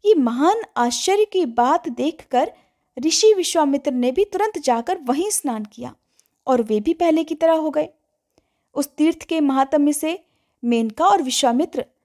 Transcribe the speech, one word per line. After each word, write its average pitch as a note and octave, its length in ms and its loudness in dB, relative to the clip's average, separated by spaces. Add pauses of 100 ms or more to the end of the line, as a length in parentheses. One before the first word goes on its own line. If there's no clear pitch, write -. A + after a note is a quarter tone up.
ये G#4 100 6
महान C#4 420 2 (200)
आश्चर्य F#4+ 480 0
की F#4 220 -2
बात B3 420 0
देखकर C4 640 -4 (460)
ऋषि E4 360 4
विश्वामित्र D4+ 560 0
ने B3+ 220 -2
भी F4+ 120 0
तुरंत G4+ 340 -4
जाकर C4 400 -2
वहीं D4 320 -2
स्नान A#3 340 -4
किया - 300 -16 (520)
और B3+ 160 2
वे G#3+ 180 -2
भी D#4+ 140 -2
पहले E4 300 2
की D#4 100 -8
तरह E4 200 2
हो D#4+ 160 -2
गए। D4+ 180 -2 (880)
उस C#4+ 220 -4
तीर्थ D#4+ 220 2
के D#4+ 220 -4
महात्म्य C#4+ 520 2
से D#4+ 320 -6 (400)
मेनका A#3 420 0
और G4 160 4
विश्वामित्र B3+ 640 -2 (180)